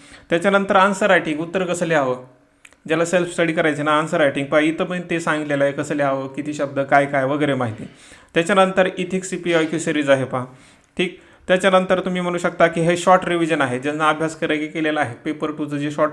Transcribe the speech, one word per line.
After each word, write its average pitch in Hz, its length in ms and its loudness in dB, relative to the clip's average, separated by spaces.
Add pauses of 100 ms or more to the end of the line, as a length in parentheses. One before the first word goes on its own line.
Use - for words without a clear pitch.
(300)
त्याच्यानंतर 196 460 2
आन्सर 196 320 4
रायटिंग, 160 320 2
उत्तर 170 260 -4
कसं 175 200 -4
लिहावं, 139 300 2 (720)
ज्याला 165 180 0
सेल्फ 175 240 0
स्टडी 165 240 0
करायचे 151 300 0
ना, 151 140 2
आन्सर 156 200 -2
रायटिंग 139 280 0
पहा, 151 140 0
इथं 160 240 0
पण 175 260 -4
ते 170 100 -2
सांगितलेलं 151 440 -2
आहे 139 100 2
कसं 147 220 -6
लिहावं, 135 320 -2
किती 143 260 -8
शब्द, 143 260 -6
काय 143 260 4
काय 139 200 0
वगैरे 143 280 0
माहिती. 117 300 -4 (500)
त्याच्यानंतर 185 640 4
इथिक्सची 180 400 -4
पी 170 160 -2
वाय 160 120 2
क्यू 160 140 -2
सिरीज 151 300 0
आहे 131 160 4
पहा. 127 200 -6 (520)
ठीक, 196 220 -4 (280)
त्याच्यानंतर 185 520 4
तुम्ही 180 220 -4
म्हणू 175 160 -2
शकता 170 300 2
की 170 140 -2
हे 175 160 2
शॉर्ट 185 280 4
रिव्हिजन 165 360 0
आहे, 127 180 -2
ज्यांना 151 300 0
अभ्यास 156 260 -2
करायला 151 300 -4
केलेला 156 340 -2
आहे, 117 160 -4 (100)
पेपर 151 260 -6
टूचं 147 260 -6
जे 147 140 -4
शॉर्ट 151 220 0